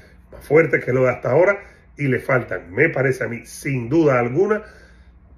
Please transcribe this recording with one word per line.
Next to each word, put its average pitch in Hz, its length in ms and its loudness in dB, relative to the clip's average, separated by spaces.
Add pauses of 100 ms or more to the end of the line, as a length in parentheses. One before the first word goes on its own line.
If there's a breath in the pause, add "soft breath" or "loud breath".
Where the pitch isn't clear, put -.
(300 loud breath)
más - 160 -20
fuertes 139 380 2
que 123 80 -4
lo 131 120 2
de 127 60 4
hasta 120 200 -4
ahora, 190 280 4 (380 loud breath)
y 143 100 -4
le 123 140 0
faltan, 95 520 -4
me 143 180 2
parece 131 340 -2
a 110 40 -4
mí, 117 160 -10
sin 127 440 -8
duda 143 320 2
alguna, 185 420 0 (760 loud breath)